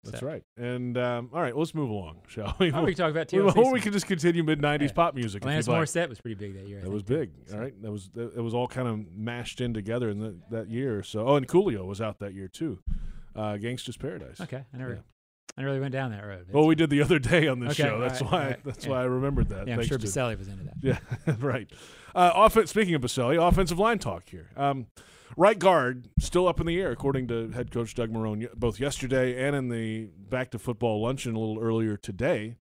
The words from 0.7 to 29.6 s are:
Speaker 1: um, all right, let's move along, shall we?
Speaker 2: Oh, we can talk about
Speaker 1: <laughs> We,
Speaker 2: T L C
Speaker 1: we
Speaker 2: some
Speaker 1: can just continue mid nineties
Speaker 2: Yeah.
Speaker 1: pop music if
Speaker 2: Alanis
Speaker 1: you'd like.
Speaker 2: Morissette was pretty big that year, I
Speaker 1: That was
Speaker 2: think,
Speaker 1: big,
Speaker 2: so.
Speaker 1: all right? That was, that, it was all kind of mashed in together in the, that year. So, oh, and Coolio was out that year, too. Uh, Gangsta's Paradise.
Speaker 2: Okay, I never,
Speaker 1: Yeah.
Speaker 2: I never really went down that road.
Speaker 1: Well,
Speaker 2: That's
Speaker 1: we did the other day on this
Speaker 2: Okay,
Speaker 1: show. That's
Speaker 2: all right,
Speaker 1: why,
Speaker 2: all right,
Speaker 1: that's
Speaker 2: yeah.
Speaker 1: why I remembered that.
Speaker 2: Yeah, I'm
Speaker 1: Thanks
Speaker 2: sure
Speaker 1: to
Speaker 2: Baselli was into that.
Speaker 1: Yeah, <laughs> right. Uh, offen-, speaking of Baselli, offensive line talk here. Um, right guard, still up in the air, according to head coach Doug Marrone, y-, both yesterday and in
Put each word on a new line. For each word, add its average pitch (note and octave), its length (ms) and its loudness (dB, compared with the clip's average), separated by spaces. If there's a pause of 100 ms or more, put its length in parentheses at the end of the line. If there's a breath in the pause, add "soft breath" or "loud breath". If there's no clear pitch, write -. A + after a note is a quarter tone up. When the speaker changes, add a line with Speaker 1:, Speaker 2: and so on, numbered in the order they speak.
Speaker 1:
um, B2 360 -2
all D#3+ 80 -4
right, B2 140 -4
let's D#3+ 180 -2
move D3 160 -2
along, F2+ 280 -8 (100)
shall - 320 -8
we? E3+ 140 4
Speaker 2:
Oh, E3 100 2
we F3+ 100 2
can E3+ 120 0
talk D#3 60 2
about D#3 160 -4
Speaker 1:
<laughs> - 40 -6
We, F3+ 80 4
Speaker 2:
T G3 60 6
L F#3+ 80 8
C - 40 8
Speaker 1:
we A#3 80 10
Speaker 2:
some C4 140 4
Speaker 1:
can G3+ 140 -2
just G3 120 0
continue E3+ 380 2
mid D#3 160 2
nineties D3 300 2
Speaker 2:
Yeah. - 60 -6
Speaker 1:
pop E3+ 200 2
music G#2+ 280 -4
if B2+ 40 -4
Speaker 2:
Alanis C#3+ 200 0
Speaker 1:
you'd - 20 -
like. E3 180 2
Speaker 2:
Morissette E3+ 220 -2
was A2 100 -14
pretty A2+ 160 -8
big G2 200 -10
that F#2+ 120 -14
year, G2+ 120 -12
I - 20 -10
Speaker 1:
That F#2 100 -6
was G#2 120 -4
Speaker 2:
think, B2+ 160 0
Speaker 1:
big, G#2+ 120 -4 (140)
Speaker 2:
so. - 100 -12
Speaker 1:
all - 60 -6
right? A#2 200 -10
That G#2+ 80 -10
was, G2 240 -8
that, A#2 220 -8
it A#2 60 -4
was A2+ 120 -2
all A#2+ 140 0
kind B2+ 220 -4
of G#2 260 -6
mashed A#2 460 -8
in A#2+ 120 -2
together A2+ 360 -2
in G2+ 100 -4
the, G#2+ 160 -8 (160)
that A2 180 -6
year. A2+ 340 -2
So, G#2+ 220 -4
oh, C#3 120 6
and C3 100 0
Coolio D#3+ 380 4
was G2 160 -8
out G#2+ 180 -6
that G2+ 140 -8
year, F#2+ 160 -10
too. C#3 300 -6 (540 loud breath)
Uh, G#2+ 200 -4
Gangsta's A#2 420 -6
Paradise. C3+ 460 -10
Speaker 2:
Okay, C3+ 320 -10
I B2+ 40 -12
never, B2 180 -8
Speaker 1:
Yeah. - 40 -12 (580)
Speaker 2:
I - 40 -6
never C#3 80 -2
really C3+ 100 0
went C3+ 140 -2
down C3 180 -4
that G#2 140 -10
road. F2+ 260 -12
Speaker 1:
Well, D3 120 8
Speaker 2:
That's D#3 40 8
Speaker 1:
we E3 80 8
did D#3 140 4
the C#3+ 120 6
other D3+ 180 6
day D3+ 280 6
on B2+ 140 0
this D3 180 -2
Speaker 2:
Okay, D3+ 80 4
Speaker 1:
show. A2 140 0
That's B2+ 200 -2
Speaker 2:
all B2+ 60 -2
right, - 60 0
Speaker 1:
why, F3 100 2
Speaker 2:
all C3+ 60 -2
right, B2 160 -4
Speaker 1:
that's - 180 -10
Speaker 2:
yeah. - 80 -4
Speaker 1:
why B2+ 80 0
I B2+ 60 0
remembered B2+ 460 2
that. G2 160 -6
Speaker 2:
Yeah, A#2 80 -4
I'm A#2+ 40 0
Speaker 1:
Thanks A2+ 80 0
Speaker 2:
sure C#3 120 0
Speaker 1:
to A2 60 -4
Speaker 2:
Baselli A2 320 -2
was F#2+ 120 -10
into G2 160 -12
that. - 160 -12
Speaker 1:
Yeah, C3 540 -2
<laughs> G#2+ 40 -8
right. B2+ 320 -4 (420 loud breath)
Uh, F3+ 220 6
offen-, G#3+ 320 8
speaking G3 260 2
of C#3+ 80 2
Baselli, C3 400 2
offensive E3+ 380 4
line A3 200 2
talk F2+ 280 -8
here. E2+ 300 -18
Um, C3+ 300 -2 (480 loud breath)
right G3+ 220 6
guard, C3+ 520 4 (100)
still F3+ 280 2
up - 120 2
in E3+ 80 -2
the E3+ 120 0
air, F3 120 -2
according C3 360 -2
to A2+ 220 -4
head A#2 220 -8
coach A#2 240 -4
Doug A2+ 160 -2
Marrone, A2 300 -4
y-, A#2+ 140 -8
both A#2 240 -2
yesterday B2+ 680 0
and C#3+ 80 0
in C3 140 -2